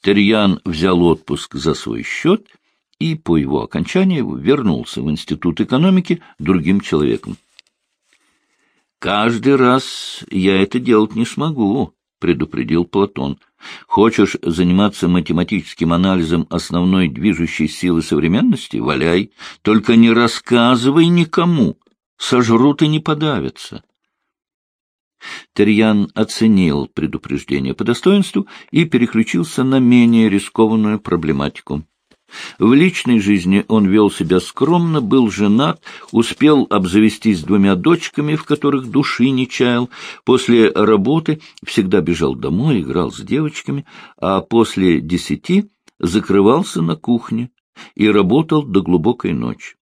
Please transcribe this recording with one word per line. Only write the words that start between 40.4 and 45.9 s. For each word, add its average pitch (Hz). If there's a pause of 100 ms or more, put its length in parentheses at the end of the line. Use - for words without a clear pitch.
работы 120 (240)
всегда 95
бежал 78
домой, 92
играл 69
с -
девочками, 139 (300)
а 95
после 92
десяти 85 (280)